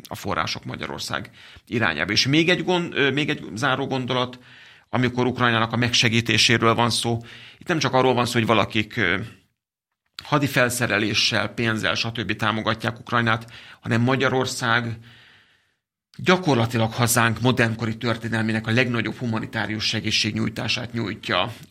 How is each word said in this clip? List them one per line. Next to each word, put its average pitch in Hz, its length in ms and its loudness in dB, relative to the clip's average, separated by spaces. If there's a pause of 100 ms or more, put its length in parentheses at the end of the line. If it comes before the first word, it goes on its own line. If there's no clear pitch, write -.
a - 60 -10
források - 500 -4
Magyarország 87 640 -8 (360)
irányába. 87 460 0
És 107 140 2
még 156 220 4
egy 170 160 2
gond-, 175 300 0
ö, 139 160 2
még 139 180 -2
egy 147 260 -6
záró 131 320 -2
gondolat, 127 520 -2 (500)
amikor 123 380 2
Ukrajnának 120 460 2
a 117 40 -2
megsegítéséről 117 1000 4
van 117 160 2
szó. 117 280 -2 (400)
Itt - 100 -20
nem 170 100 0
csak 139 140 0
arról 127 220 6
van 120 120 2
szó, 117 60 -4
hogy 113 140 2
valakik, 107 500 2
ö, 95 200 2 (1080)
hadi 143 240 0
felszereléssel, 113 1000 0
pénzzel, 113 460 -2
stb. 110 420 -4
támogatják 110 600 -2
Ukrajnát, 117 540 0 (280)
hanem 117 200 0
Magyarország 123 960 0 (1200)
gyakorlatilag 117 760 2
hazánk 113 480 2
modernkori 113 560 2
történelmének 113 680 -2
a 120 40 -2
legnagyobb 117 460 0
humanitárius 110 680 -4
segítségnyújtását 110 1080 -2
nyújtja, 107 600 -2 (180)